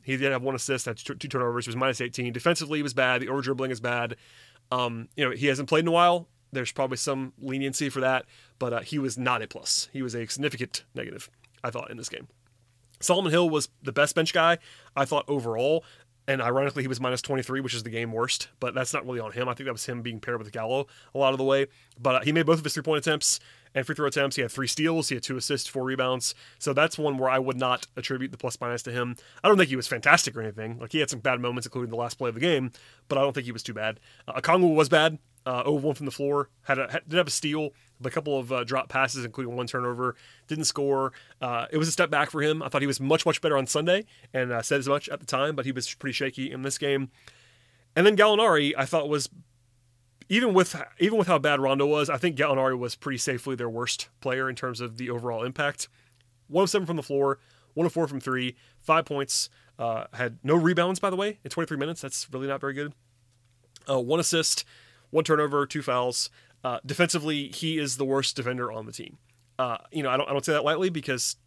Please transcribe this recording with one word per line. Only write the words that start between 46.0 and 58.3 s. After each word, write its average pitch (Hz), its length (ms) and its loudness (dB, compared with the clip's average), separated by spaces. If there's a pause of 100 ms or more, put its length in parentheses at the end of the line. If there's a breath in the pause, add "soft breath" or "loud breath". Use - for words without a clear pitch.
shaky 135 380 -4
in 131 120 -8
this 139 160 -4
game. 139 320 0 (840 soft breath)
And 175 120 8
then 208 100 8
Gallinari, 208 580 6
I 135 100 0
thought 147 220 0
was, 147 220 0 (1000)
even 220 260 4
with, 180 260 4 (160)
even 214 220 4
with 190 80 2
how 175 100 4
bad 147 220 2
Rondo 139 260 2
was, 147 240 2
I 156 80 -2
think 170 180 0
Gallinari 131 400 2
was 120 200 -4
pretty 135 240 -6
safely 131 360 -4
their 120 140 -4
worst 117 400 -4 (120)
player 131 280 -2
in 127 60 -6
terms 120 260 -6
of 113 160 -8
the 123 140 -6
overall 117 320 -4
impact. 143 460 -4 (580 soft breath)
One 170 160 2
of 185 80 2
seven 190 160 0
from 170 100 -2
the 143 60 -4
floor, 139 340 2 (380 soft breath)
one 165 100 2
of 165 80 0
four 165 140 2
from 139 120 -8
three, 127 360 -4 (260 soft breath)